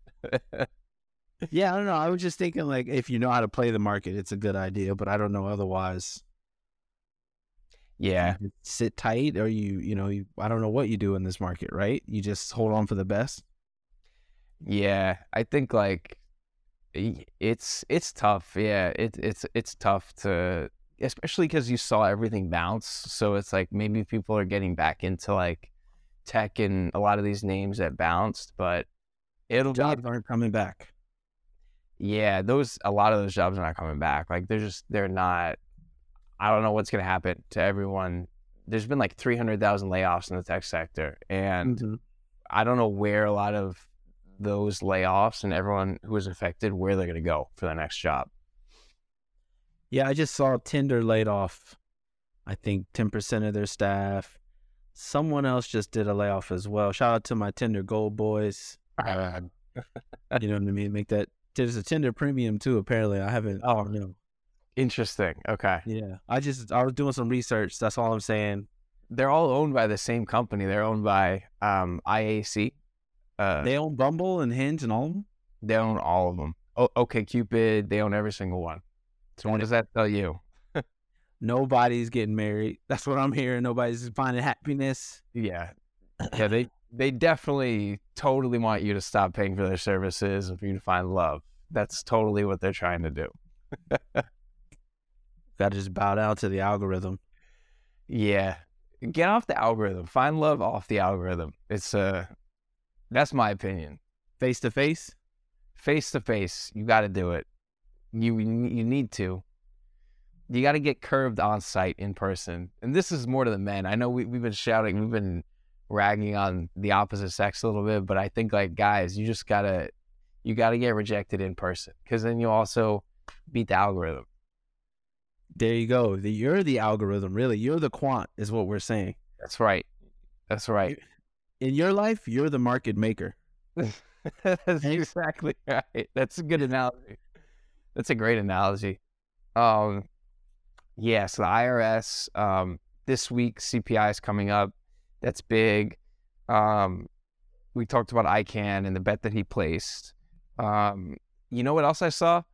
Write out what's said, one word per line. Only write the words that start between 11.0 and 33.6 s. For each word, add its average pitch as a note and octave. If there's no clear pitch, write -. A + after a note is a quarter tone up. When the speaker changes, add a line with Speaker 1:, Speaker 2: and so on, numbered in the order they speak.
Speaker 2:
in F#2+
this F#2
market, F2+
right? G2+
You G#2+
just G2+
hold A2
on G#2+
for -
the F#2+
best? G#2
Speaker 1:
Yeah, G2
I A2+
think, C3+
like, G2
i-, G2
it's, -
it's E3
tough. G2+
Yeah, G2+
it, A2
it's, -
it's -
tough -
to, F2+
especially -
'cause D3+
you B2
saw A2
everything G2+
bounce. F2
So -
it's G2+
like F#2+
maybe G#2+
people G#2+
are G2+
getting F#2+
back D#2
into, F#2+
like, F2
tech G#2+
and F#2+
a -
lot G#2
of G2+
these G#2
names G2
that E2+
bounced, F2
but F2
it'll C3
be A#2+
Speaker 2:
Jobs D3
aren't A#2+
coming A#2
back. G2+
Speaker 1:
Yeah, G2+
those, B2+
a G2+
lot G#2
of G#2
those G2
jobs F#2+
are F#2